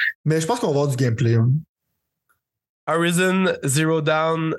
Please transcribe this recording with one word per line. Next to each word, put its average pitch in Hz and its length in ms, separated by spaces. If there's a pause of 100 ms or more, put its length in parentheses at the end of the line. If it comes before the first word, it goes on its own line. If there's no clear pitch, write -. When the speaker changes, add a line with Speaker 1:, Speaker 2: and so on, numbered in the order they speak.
(240)
Speaker 1:
Mais 160 160
je 160 60
pense 247 140
qu'on 233 80
va 156 40
avoir 143 160
du 131 80
gameplay, 117 380
hein. 117 140 (1400)
Speaker 2:
Horizon 175 580 (180)
Zero 156 360
Dawn, 160 580